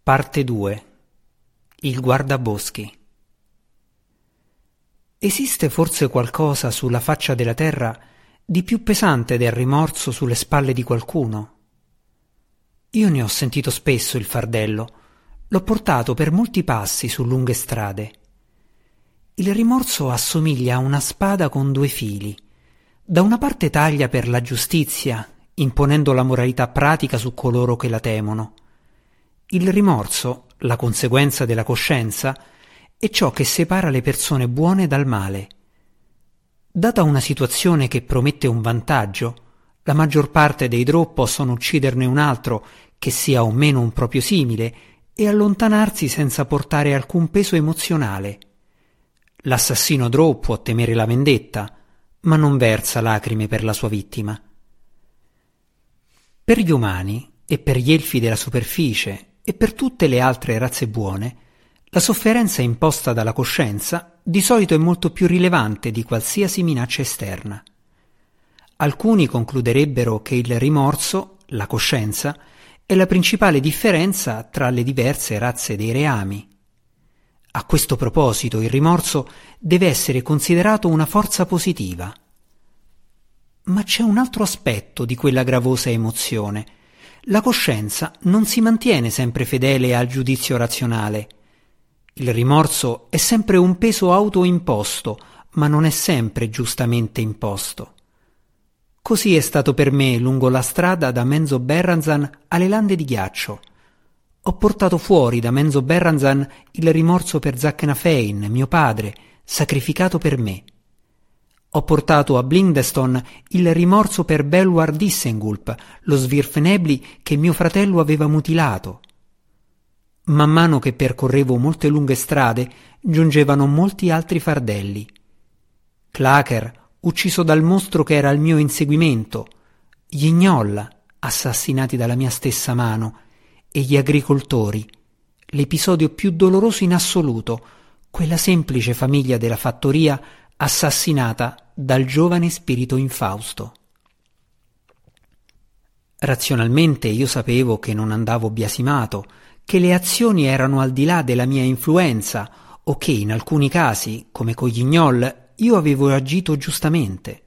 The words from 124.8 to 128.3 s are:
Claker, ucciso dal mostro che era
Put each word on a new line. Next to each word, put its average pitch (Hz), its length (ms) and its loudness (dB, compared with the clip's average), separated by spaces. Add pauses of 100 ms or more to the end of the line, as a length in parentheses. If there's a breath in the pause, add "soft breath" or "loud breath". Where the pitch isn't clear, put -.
Claker, 131 800 0 (120)
ucciso 175 420 -2
dal 156 200 4
mostro 180 420 2
che 156 100 0
era 143 160 2